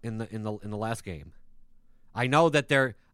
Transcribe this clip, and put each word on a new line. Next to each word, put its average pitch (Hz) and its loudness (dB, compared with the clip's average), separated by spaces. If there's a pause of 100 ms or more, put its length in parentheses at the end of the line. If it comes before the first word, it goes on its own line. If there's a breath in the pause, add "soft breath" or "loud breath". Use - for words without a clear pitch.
in 113 -6
the, 110 -8
in 110 -6
the, 107 -4
in 104 -12
the 107 -6
last 110 -4
game, 78 -12 (800)
I 123 0
know 151 6
that 147 0
they're, 135 2 (180)